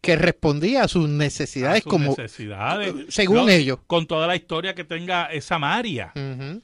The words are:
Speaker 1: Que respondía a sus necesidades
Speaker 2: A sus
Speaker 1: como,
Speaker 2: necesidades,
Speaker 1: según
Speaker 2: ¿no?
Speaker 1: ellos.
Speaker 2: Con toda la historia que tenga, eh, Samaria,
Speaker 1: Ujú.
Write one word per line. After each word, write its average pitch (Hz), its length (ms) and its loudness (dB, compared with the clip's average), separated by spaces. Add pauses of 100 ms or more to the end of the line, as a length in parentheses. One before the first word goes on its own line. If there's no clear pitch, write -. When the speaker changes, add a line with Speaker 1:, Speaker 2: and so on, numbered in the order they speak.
Speaker 1:
Que 165 160 4
respondía 170 640 2
a 185 60 2
sus 165 180 2
necesidades 147 720 0
Speaker 2:
A - 40 -4
sus 151 80 -12
Speaker 1:
como, 147 180 2
Speaker 2:
necesidades, 123 840 -4 (140)
Speaker 1:
según 202 300 4
Speaker 2:
¿no? 240 120 6
Speaker 1:
ellos. 135 380 4
Speaker 2:
Con 165 180 0
toda 160 220 0
la 180 80 2
historia 170 400 -6
que 180 80 -12
tenga, 175 480 -4
eh, 160 80 -6
Samaria, 151 760 -4
Speaker 1:
Ujú. 139 480 -10